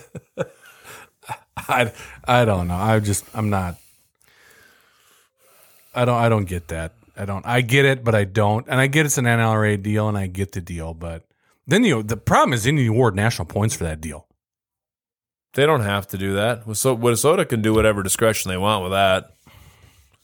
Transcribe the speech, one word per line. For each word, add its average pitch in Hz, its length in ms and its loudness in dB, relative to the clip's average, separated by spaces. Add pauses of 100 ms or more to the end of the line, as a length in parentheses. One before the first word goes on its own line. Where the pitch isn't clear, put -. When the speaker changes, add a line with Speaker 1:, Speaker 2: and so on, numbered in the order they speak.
(380)
Speaker 1:
<laughs> - 140 -8 (1040)
I, 127 340 -2 (340)
I 123 200 4
don't 92 220 2
know. 87 80 -2
I 110 240 2
just, 104 240 -2 (100)
I'm 107 160 -2
not. 92 280 -2 (2250)
I 123 120 0
don't, 120 120 2
I 117 120 4
don't 107 160 2
get 87 240 -8
that. 82 240 -8 (240)
I 101 80 -10
don't, 98 200 -8
I 123 160 0
get 135 240 2
it, 131 180 0
but 113 120 2
I 104 80 4
don't. 104 440 0
And 131 120 -2
I 135 80 2
get 151 180 2
it's 139 120 -2
an 123 100 0
N 117 120 2
L 113 120 2
R 107 140 2
A 104 120 2
deal, 107 300 -2
and 104 100 -2
I 95 100 -4
get 95 260 -6
the 92 80 -8
deal, 82 320 -10
but 82 320 -12 (420)
then, 202 160 4
you 165 120 4
know, 110 60 -2
the 107 160 -6
problem 202 360 2
is 107 100 -2
they 127 80 2
need 143 140 2
to 110 40 2
award 110 260 2
national 104 300 -2
points 107 300 -2
for - 80 -8
that 78 180 -6
deal. 73 260 -12 (1300)
Speaker 2:
They 139 120 2
don't 151 160 2
have 101 260 -2
to 101 100 -10
do 98 180 -4
that. 110 280 -2 (140)
So, 131 200 2
Minnesota 139 480 2
can 117 160 -2
do 110 120 2
whatever 107 300 4
discretion 107 460 0
they 92 80 -4
want 98 260 0
with 92 100 -4
that. 95 420 0 (880)